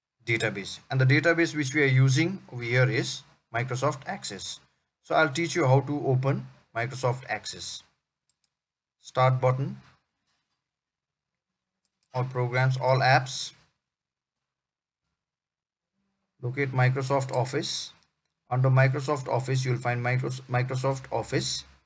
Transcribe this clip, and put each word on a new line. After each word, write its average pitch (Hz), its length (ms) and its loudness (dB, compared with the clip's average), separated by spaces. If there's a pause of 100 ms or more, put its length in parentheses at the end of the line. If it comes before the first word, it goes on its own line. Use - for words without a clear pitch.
(280)
database. 104 500 -4 (140)
And 131 100 2
the 131 60 6
database 156 480 4
which 143 180 -4
we 151 80 2
are 135 220 4
using 160 400 2 (100)
over 120 80 -10
here 123 260 2
is - 360 -4 (280)
Microsoft 127 540 -4
Access. - 540 -10 (420)
So - 140 -4
I'll 156 180 4
teach 165 220 -4
you 165 100 2
how 131 140 6
to 143 260 -4
open 135 400 0 (300)
Microsoft 123 520 -4
Access. - 540 -10 (1200)
Start 131 400 2
button, 131 360 0 (2250)
all 127 120 -2
programs, 131 520 0
all 127 220 2
apps. - 540 2 (3000)
Locate 131 300 -4
Microsoft 131 580 0
Office. - 600 -4 (580)
Under 127 180 2
Microsoft 135 580 2
Office, 131 380 -2
you'll 120 140 0
find 120 260 -4
Micros-, 131 360 -2 (100)
Microsoft 131 600 -2
Office 110 520 -4 (220)